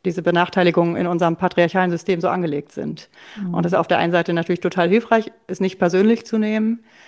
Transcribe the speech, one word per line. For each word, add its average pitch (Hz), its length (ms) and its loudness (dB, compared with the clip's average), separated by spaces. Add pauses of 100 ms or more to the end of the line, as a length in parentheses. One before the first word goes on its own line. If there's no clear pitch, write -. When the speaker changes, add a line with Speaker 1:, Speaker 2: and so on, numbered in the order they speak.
Speaker 1:
diese 175 180 -4
Benachteiligungen 170 760 2
in 175 100 -2
unserem 170 300 0
patriarchalen 180 540 0
System 170 300 -4
so 175 80 -2
angelegt 151 440 -4
sind. - 380 -10 (260)
Speaker 2:
Mhm. 190 160 -6
Speaker 1:
Und 170 140 0
das 175 60 -4
ist 185 60 4
auf 165 100 0
der 185 100 2
einen 170 140 0
Seite 175 220 0
natürlich 170 260 -2
total 175 280 0
hilfreich, 226 440 2 (160)
es 185 120 -6
nicht 190 180 -2
persönlich 202 480 2
zu 226 120 -2
nehmen. 220 460 -2 (240)